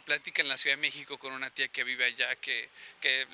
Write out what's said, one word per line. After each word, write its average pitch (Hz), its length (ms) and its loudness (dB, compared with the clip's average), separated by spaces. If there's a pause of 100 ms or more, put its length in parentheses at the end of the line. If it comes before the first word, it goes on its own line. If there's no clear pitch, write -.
plática 147 360 0
en 147 80 2
la 131 100 2
Ciudad 139 180 2
de 147 60 -4
México 143 360 -4
con 135 140 -8
una 131 180 -6
tía 135 160 -2
que 131 160 -2
vive 123 220 0
allá, 123 320 2
que, 117 320 -4 (320)
que 131 340 4